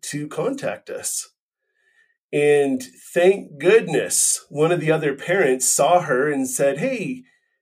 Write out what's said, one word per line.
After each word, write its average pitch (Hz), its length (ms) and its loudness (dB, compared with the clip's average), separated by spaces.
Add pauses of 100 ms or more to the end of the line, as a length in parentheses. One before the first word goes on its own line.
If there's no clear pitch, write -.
to 147 260 -10
contact 175 600 -6
us. - 400 -10 (1040)
And 147 500 2 (320)
thank 180 440 2
goodness 165 920 2
one 156 240 0
of 175 80 0
the 156 100 -2
other 151 240 0
parents 156 520 0
saw 165 340 4
her 147 300 0
and 135 180 -2
said, 143 300 0
"Hey, 214 440 -6 (400)